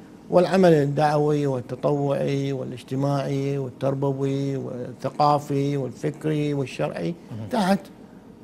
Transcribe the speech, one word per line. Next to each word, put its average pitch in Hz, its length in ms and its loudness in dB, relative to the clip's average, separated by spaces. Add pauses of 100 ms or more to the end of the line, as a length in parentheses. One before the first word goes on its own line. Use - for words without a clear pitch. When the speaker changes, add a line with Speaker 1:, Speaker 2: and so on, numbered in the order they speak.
(300)
Speaker 1:
والعمل 180 440 6
الدعوي 147 720 2
والتطوعي 139 1080 -2
والاجتماعي 139 1040 -4
والتربوي 139 1000 -2
والثقافي 139 1200 0
والفكري 147 760 -4
والشرعي 151 600 -4 (160)
Speaker 2:
مهم. - 180 -10
Speaker 1:
تحت 196 300 2 (640)